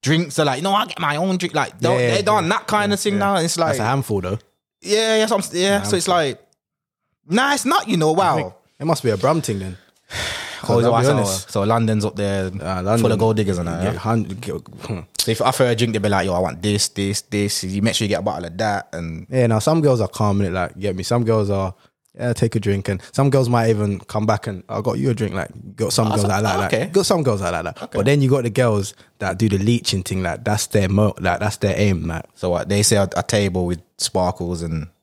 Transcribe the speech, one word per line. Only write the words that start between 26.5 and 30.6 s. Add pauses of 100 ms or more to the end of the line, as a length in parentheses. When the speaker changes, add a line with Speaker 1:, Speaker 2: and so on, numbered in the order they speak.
Speaker 2:
like
Speaker 1:
okay.
Speaker 2:
that.
Got
some
girls
that
are
like
that.
Speaker 1:
Okay.
Speaker 2:
But
then
you
got
the
girls (260)
that
do
the
leeching
thing,
like,
that's